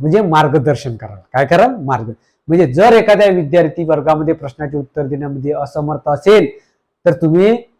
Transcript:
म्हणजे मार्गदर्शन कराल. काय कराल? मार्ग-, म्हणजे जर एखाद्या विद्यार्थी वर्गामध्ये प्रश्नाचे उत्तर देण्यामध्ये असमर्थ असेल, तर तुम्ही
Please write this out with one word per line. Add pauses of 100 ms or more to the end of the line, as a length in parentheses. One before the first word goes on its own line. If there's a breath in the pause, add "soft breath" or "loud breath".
म्हणजे
मार्गदर्शन
कराल. (160)
काय
कराल?
मार्ग-, (360)
म्हणजे
जर
एखाद्या
विद्यार्थी
वर्गामध्ये
प्रश्नाचे
उत्तर
देण्यामध्ये
असमर्थ
असेल, (580 soft breath)
तर
तुम्ही (240)